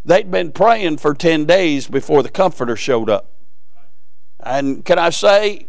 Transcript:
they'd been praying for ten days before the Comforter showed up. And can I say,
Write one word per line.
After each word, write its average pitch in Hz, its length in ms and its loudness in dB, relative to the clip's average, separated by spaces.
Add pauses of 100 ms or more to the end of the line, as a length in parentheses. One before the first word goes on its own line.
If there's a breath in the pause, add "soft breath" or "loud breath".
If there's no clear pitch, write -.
they'd 190 280 2
been 180 200 -2
praying 190 460 2
for 147 180 0
ten 160 300 2
days 160 420 2
before 139 360 2
the 117 80 -6
Comforter 131 440 0
showed 113 360 0
up. 98 200 0 (1120)
And 135 420 -2
can 180 140 4
I 170 120 2
say, 208 580 2